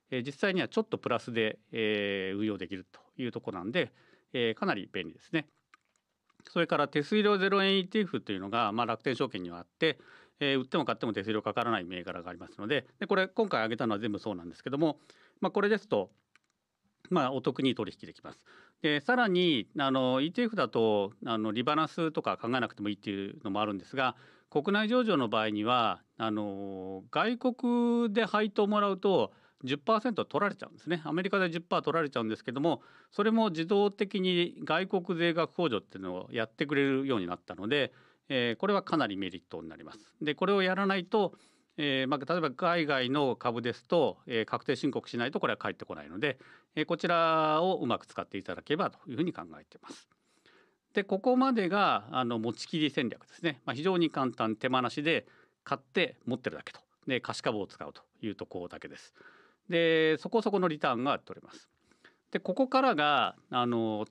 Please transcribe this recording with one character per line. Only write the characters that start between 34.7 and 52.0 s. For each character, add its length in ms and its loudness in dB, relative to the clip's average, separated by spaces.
国 320 -2
税 140 4
額 200 0
控 160 2
除 100 2
っ 20 -4
て 160 -16
い 40 -12
う 20 -8
の 100 -6
を 180 -8
や 140 -2
っ 40 -6
て 160 -4
く 100 -2
れ 140 4
る 160 0
よ 120 2
う 20 0
に 80 -2
な 80 -4
っ 100 -8
た 100 -10
の 120 -6
で、 240 0
え 260 0
ー、 40 -12
こ 80 0
れ 60 2
は 100 0
か 140 -4
な 100 2
り 100 -6
メ 120 -4
リ 100 -10
ッ 80 -18
ト 140 -10
に 80 -12
な 60 -14
り 80 -18
ま 100 -16
す。 280 -20
で、 140 -2
こ 100 -2
れ 80 4
を 80 4
や 140 2
ら 100 0
な 100 2
い 100 -2
と、 280 2
え 280 0
ー、 20 -2
ま 140 0
あ、 120 -2
例 40 0
え 40 -2
ば 100 0
海 340 0
外 240 2
の 260 2
株 260 -2
で 120 -2
す 120 -18
と、 320 2
え 140 0
ー、 40 -2
確 200 -4
定 100 0
申 160 -2
告 180 -6
し 80 -8
な 80 0
い 60 -2
と 80 -4
こ 80 0
れ 60 0
は 40 -4
返 160 -4
っ 20 -16
て 100 -14
こ 100 -10
な 80 -12
い 60 -18
の 100 -12
で、 180 -2
え 60 0
ー、 40 -2
こ 120 -2
ち 100 -2
ら 540 4
を 160 2
う 80 -4
ま 140 0
く 60 -20
使 160 -8
っ 60 -10
て 100 -10
い 60 -8
た 120 -8
だ 60 -10
け 120 -4
れ 40 2
ば 140 -2
と 80 -18
い 40 -10
う 20 -8
ふ 40 -2
う 40 0
に 100 -2
考 100 -12
え 60 -20
て 120 -20
い 40 -20
ま 80 -18
す。 200 -20
で、 100 0
こ 160 -2
こ 180 4
ま 160 4
で 160 0
が、 420 2